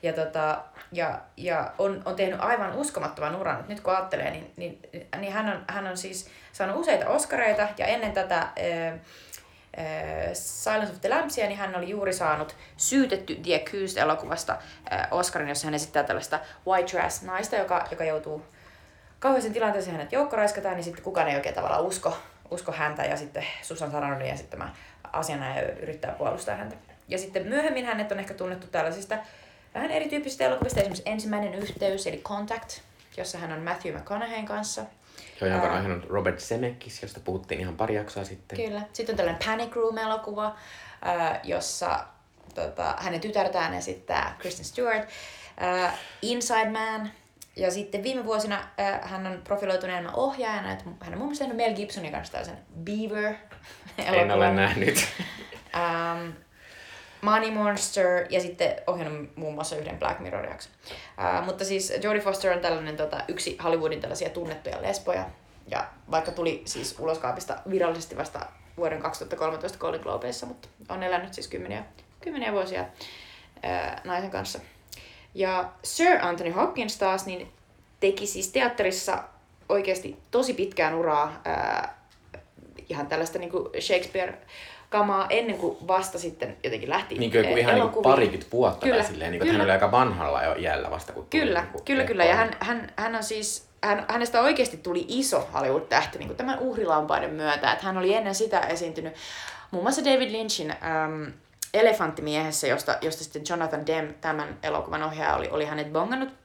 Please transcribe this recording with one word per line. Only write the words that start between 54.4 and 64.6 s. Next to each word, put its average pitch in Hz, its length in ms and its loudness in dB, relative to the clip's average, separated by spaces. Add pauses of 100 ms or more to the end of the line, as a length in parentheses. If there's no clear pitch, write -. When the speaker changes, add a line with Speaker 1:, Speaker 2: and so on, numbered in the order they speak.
Speaker 2:
nähnyt. - 540 4 (680)
Speaker 1:
Ähm... 170 540 0 (920)
Money 220 300 4
Monster 202 800 4
ja 185 120 4
sitten 175 340 0 (120)
ohjannut 151 480 -4
muun 156 180 -6
muassa 156 220 -4
yhden 151 240 -6
Black - 200 -2
Mirror-jakson. - 520 -8 (460)
Ää, 180 240 2
mutta 185 240 -4
siis 190 280 0 (100)
Jodie 208 180 2
Foster 196 320 2
on 175 60 2
tällainen, 156 380 0
tota, 151 200 -2 (100)
yksi - 360 -4
Hollywoodin 160 380 2
tällaisia - 280 -4
tunnettuja 160 520 -6